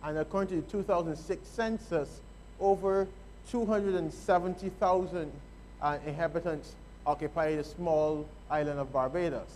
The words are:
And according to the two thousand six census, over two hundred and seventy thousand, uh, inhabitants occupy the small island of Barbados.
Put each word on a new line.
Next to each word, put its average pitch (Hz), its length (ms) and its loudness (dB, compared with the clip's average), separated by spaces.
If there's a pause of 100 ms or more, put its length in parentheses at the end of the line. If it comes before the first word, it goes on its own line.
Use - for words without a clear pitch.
And 151 160 -2
according 190 320 0
to 165 120 0
the - 80 -8
two 202 120 0
thousand 175 340 2
six - 320 -6
census, 220 720 -2 (400)
over 196 480 4 (420)
two 240 140 2
hundred 202 300 2
and 165 180 0
seventy 180 560 2
thousand, 180 640 2 (480)
uh, 147 260 2
inhabitants 156 680 -2 (320)
occupy 156 500 2
the 147 80 -2
small 151 640 2 (240)
island 147 280 0
of 135 140 -4
Barbados. 135 640 0